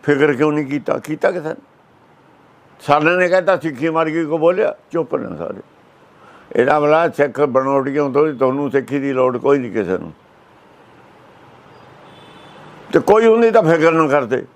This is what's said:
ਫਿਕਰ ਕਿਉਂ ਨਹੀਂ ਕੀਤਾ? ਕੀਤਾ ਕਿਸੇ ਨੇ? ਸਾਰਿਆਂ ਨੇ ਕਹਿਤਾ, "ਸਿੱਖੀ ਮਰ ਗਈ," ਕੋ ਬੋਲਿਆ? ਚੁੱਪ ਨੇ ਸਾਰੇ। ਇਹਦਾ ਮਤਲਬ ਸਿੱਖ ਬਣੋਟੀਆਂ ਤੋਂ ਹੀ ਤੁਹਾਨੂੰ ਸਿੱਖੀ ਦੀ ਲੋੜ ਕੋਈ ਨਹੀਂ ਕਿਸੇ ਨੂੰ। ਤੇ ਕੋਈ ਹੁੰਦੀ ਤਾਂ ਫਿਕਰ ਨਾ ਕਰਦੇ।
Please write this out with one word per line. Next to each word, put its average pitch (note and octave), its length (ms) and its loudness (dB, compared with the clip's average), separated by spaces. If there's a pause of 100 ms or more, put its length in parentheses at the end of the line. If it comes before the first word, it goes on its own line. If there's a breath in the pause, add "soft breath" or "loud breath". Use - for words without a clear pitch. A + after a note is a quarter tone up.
ਫਿਕਰ D3 300 2
ਕਿਉਂ D3 180 0
ਨਹੀਂ D3+ 140 -2
ਕੀਤਾ? C3 320 -4
ਕੀਤਾ D3+ 340 -2
ਕਿਸੇ D#3+ 180 -8
ਨੇ? - 60 -8 (1200)
ਸਾਰਿਆਂ D#3 380 2
ਨੇ F3+ 100 2
ਕਹਿਤਾ, F3+ 300 2
"ਸਿੱਖੀ D3 320 -4
ਮਰ D#3+ 200 0
ਗਈ," D#3+ 160 -4
ਕੋ D3+ 120 -4
ਬੋਲਿਆ? F3 380 0 (160)
ਚੁੱਪ E3 240 -6
ਨੇ - 220 -8
ਸਾਰੇ। E2+ 240 -10 (920 loud breath)
ਇਹਦਾ C#3+ 240 4
ਮਤਲਬ D3+ 340 2
ਸਿੱਖ C#3+ 280 0
ਬਣੋਟੀਆਂ C#3 680 -2
ਤੋਂ D3 180 2
ਹੀ D3+ 60 -4
ਤੁਹਾਨੂੰ C3+ 380 -2
ਸਿੱਖੀ C3+ 280 -2
ਦੀ C#3 140 -4
ਲੋੜ B2+ 240 0
ਕੋਈ C#3 220 2
ਨਹੀਂ A#2+ 120 -8
ਕਿਸੇ F#2 260 -2
ਨੂੰ। E2 160 -12 (2750)
ਤੇ - 60 4
ਕੋਈ A3 260 4
ਹੁੰਦੀ A3+ 260 4
ਤਾਂ F#3 120 4
ਫਿਕਰ D#3+ 280 4
ਨਾ D#3+ 160 2
ਕਰਦੇ। C3 380 -2 (100)